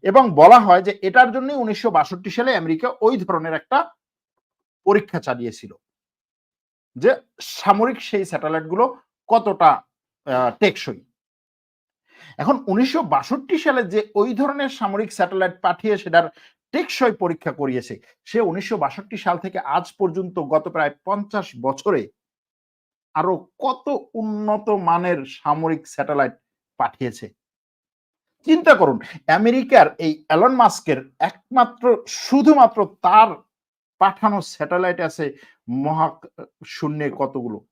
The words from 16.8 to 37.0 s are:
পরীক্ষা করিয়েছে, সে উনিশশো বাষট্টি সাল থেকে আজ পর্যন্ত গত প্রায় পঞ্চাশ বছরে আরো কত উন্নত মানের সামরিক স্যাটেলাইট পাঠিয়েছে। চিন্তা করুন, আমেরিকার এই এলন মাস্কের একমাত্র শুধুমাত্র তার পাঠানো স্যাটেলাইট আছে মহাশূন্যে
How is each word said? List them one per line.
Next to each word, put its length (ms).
পরীক্ষা 380
করিয়েছে, 420
সে 140
উনিশশো 360
বাষট্টি 400
সাল 220
থেকে 200
আজ 180
পর্যন্ত 400
গত 200
প্রায় 240
পঞ্চাশ 420
বছরে 400
আরো 200
কত 280
উন্নত 520
মানের 380
সামরিক 540
স্যাটেলাইট 480
পাঠিয়েছে। 480
চিন্তা 280
করুন, 220
আমেরিকার 580
এই 140
এলন 240
মাস্কের 440
একমাত্র 640
শুধুমাত্র 600
তার 260
পাঠানো 440
স্যাটেলাইট 560
আছে 240
মহাশূন্যে 1300